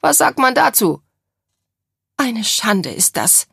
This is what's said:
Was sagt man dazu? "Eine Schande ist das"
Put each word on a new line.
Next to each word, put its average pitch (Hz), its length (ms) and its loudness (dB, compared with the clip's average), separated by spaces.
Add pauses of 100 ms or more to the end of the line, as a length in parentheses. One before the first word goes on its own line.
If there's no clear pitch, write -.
Was 294 180 2
sagt 269 220 0
man 254 160 2
dazu? 185 460 0 (1120)
"Eine 240 260 -2
Schande 196 480 -2
ist - 260 -2
das" - 360 0